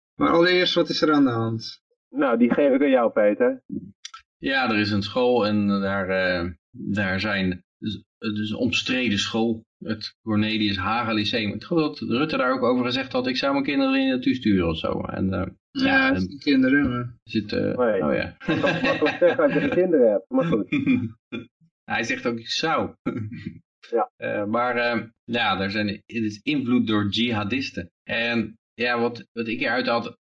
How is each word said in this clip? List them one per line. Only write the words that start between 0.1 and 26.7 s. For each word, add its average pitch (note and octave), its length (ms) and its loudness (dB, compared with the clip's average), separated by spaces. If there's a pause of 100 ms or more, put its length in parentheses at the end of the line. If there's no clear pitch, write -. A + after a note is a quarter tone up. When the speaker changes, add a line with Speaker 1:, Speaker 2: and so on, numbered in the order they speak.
Speaker 1:
Maar D3 140 0
allereerst, F3 460 4
wat E3+ 140 2
is - 120 -4
er D#3 100 4
aan D3 120 6
de C3 80 4
hand? A2+ 500 -4 (280)
Speaker 2:
Nou, C4 280 0
die A#3+ 160 6
geef C#4+ 200 4
ik C4+ 80 4
aan C#4+ 80 4
jou, B3+ 220 4
Peter. A#3+ 500 2 (760)
Speaker 3:
Ja, C4+ 320 -2
er G#2+ 100 2
is G#2 120 0
een G#2 120 0
school B2 440 2
en G#2 200 2
daar, G2 420 0
eh, F#2 400 0 (220)
daar G2 480 -2
zijn, F#2+ 440 -2 (140)
dus, - 260 -8 (140)
het G#2+ 200 -6
is G#2+ 120 -4
een G#2+ 80 -6
omstreden A#2+ 600 -2
school, A2+ 460 -2 (180)
het - 380 -8
Cornelius G#2+ 560 0
Haga A2+ 360 -2
Lyceum. G#2+ 400 -2
Ik - 100 -8
geloof D#3 360 0
dat - 100 -6
Rutte C#3+ 280 0
daar B2+ 160 0
ook C3 100 -4
over B3 220 2
gezegd B2 260 -2
had, B3+ 160 0
"Ik C4 100 -2
zou C#4 160 0
mijn C#4 120 2
kinderen C4+ 360 2
hier C4+ 80 2
naartoe C4 260 0
sturen" F#2+ 340 2
of E2 80 -2
zo. - 240 -2
En, - 320 -2
eh, F#2 120 -2 (260)
Speaker 1:
Ja, C4+ 140 -2
Speaker 3:
ja, C4+ 220 4
Speaker 1:
het C#4 80 2
Speaker 3:
en C#4+ 60 0
Speaker 1:
zijn C#4+ 180 -6
kinderen, C4 500 4
maar B2 160 -4
Speaker 2:
Nee. - 80 -12 (100)
Speaker 3:
zit, G#2+ 300 -4
eh, G2+ 240 -2
oh G2+ 360 2
ja. - 220 -4 (100)
Speaker 2:
Dat D#3+ 160 0
mag - 380 0
wel D3+ 80 2 (120)
zeggen E3+ 240 4
als C#3 100 4
je C#3+ 60 2
geen C#3+ 100 0
kinderen D#3+ 420 4
hebt, G2+ 180 0
maar C3+ 160 2
goed. A2 240 0
Speaker 3:
<laughs> B2 460 0 (800)
Hij A#3 100 -2
zegt B3+ 240 -4
ook, A#3 120 -2
"Ik - 100 -14
zou." C#3+ 440 -2 (960)
Speaker 2:
Ja. A2+ 260 -2
Speaker 3:
Eh, A2 280 -4
maar, A#2+ 320 0
eh, A#2+ 240 0 (220)
ja, A2 380 -2
er G2 100 -2
zijn, G#2 160 0
het G2 180 -6
is G#2+ 380 -4
invloed B2 440 0